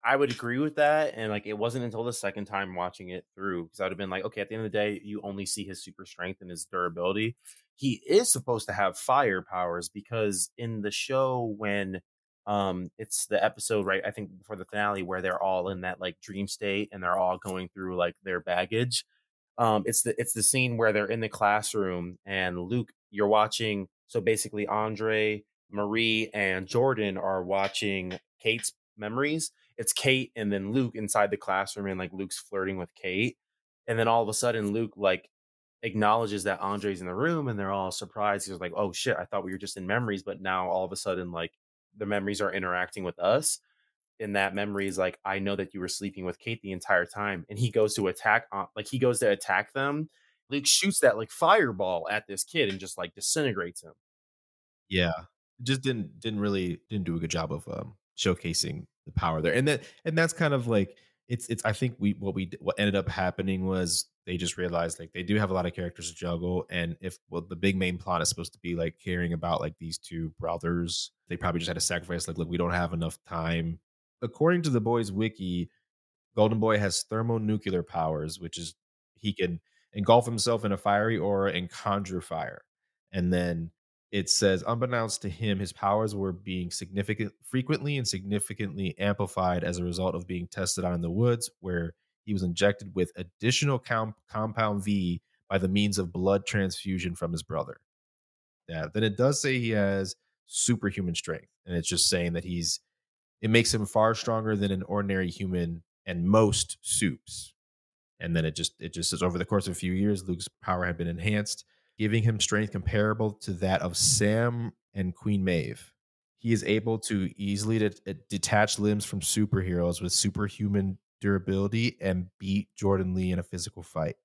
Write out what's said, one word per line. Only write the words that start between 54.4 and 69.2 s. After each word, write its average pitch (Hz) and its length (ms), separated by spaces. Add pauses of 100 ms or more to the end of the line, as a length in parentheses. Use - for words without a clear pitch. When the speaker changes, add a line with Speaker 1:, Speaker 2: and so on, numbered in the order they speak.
Speaker 2:
Yeah. 85 340 (380)
Just 131 180
didn't, 123 400
didn't 110 200
really, 95 400 (100)
didn't 98 160
do 85 100
a 82 40
good 82 100
job 80 220
of, - 160
um, - 280 (220)
showcasing 82 680 (200)
the - 60
power 82 280
there. 82 140
And 131 140
that, 143 140 (220)
and 160 140
that's 165 160
kind 156 180
of 123 140
like, 104 320 (300)
it's, 120 200
it's, 113 160
I 110 80
think 117 260
we, 101 140
what 98 220
we 95 120
d-, - 140
what - 180
ended 101 180
up 95 120
happening 92 560
was 92 420 (200)
they 90 100
just 85 220
realized, 85 400
like, 82 140
they 90 100
do 101 140
have 101 140
a 95 40
lot 90 100
of 87 100
characters 85 360
to 85 60
juggle. 87 520
And 85 320
if, 92 180 (120)
well, 85 120
the 90 140
big 95 200
main 92 220
plot 87 220
is 78 80
supposed - 240
to - 60
be, 85 160
like, 82 240
caring 87 340